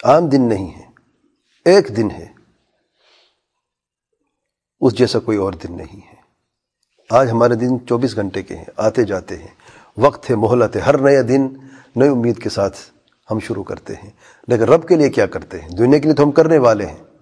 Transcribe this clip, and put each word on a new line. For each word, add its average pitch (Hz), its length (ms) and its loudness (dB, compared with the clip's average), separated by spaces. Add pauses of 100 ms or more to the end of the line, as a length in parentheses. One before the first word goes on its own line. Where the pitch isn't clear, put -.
عام 156 260 2
دن 135 200 2
نہیں 98 260 -4
ہے، - 160 -20 (760)
ایک 175 320 2
دن 110 140 -2
ہے، - 220 -18 (2500)
اس 123 140 2
جیسا 117 240 0
کوئی 107 200 -2
اور 98 140 -4
دن 87 240 -14
نہیں 95 320 -20
ہے۔ - 140 -20 (880)
آج 123 200 4
ہمارے 117 240 2
دن 123 320 -4
چوبیس 120 300 -2
گھنٹے 98 260 -6
کے - 140 -14
ہیں، - 80 -18 (120)
آتے 110 280 0
جاتے 95 320 -6
ہیں، 80 120 -20 (480)
وقت 131 340 0
ہے، 123 40 2
مہلت 110 420 0
ہے، 104 40 -2
ہر 143 180 0
نیا 139 240 4
دن 131 260 0 (480)
نئی 127 120 4
امید 120 340 -2
کے - 60 -6
ساتھ 98 280 -4 (540)
ہم 110 80 -4
شروع 98 260 -8
کرتے - 300 -12
ہیں۔ 101 160 -20 (380)
لیکن 117 140 2
رب 151 260 2
کے 180 80 4
لیے 147 140 2
کیا 104 160 0
کرتے 90 340 -12
ہیں؟ 80 80 -20
دنیا 117 300 2
کے 139 60 -2
لیے 156 100 2
تو 143 100 2
ہم 147 60 2
کرنے 156 280 4
والے 110 280 2
ہیں۔ - 180 -18 (180)